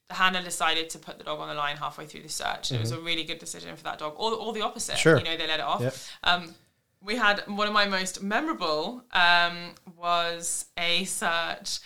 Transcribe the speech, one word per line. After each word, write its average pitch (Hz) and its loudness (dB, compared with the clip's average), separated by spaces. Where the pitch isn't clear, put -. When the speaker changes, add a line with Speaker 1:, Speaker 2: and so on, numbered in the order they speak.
Speaker 1:
the - -12
handler 185 4
decided 165 0
to 165 -10
put - -14
the - -18
dog 151 -6
on 156 -8
the 151 -6
line 147 -2
halfway 147 -8
through 151 -14
the 156 -18
search, - -4
and 131 0
it - 2
was 113 -2
Speaker 2:
Mm-hmm. 160 -6
Speaker 1:
a - -14
really 165 -2
good 160 -8
decision 170 -12
for 156 -18
that 156 -6
dog, 151 -6
or, 220 0
or 214 -6
the 214 -4
opposite. 190 -2
Speaker 2:
Sure. 156 8
Speaker 1:
You 117 2
know, 165 -2
they 160 -4
let 156 0
it 143 -2
off. 160 0
Speaker 2:
Yep. 127 -2
Speaker 1:
Um, 175 2
we 202 -4
had, 208 4
one 208 0
of 208 0
my 208 6
most 190 -2
memorable, 208 -2
um, 175 4
was 170 0
a 175 2
search 170 -2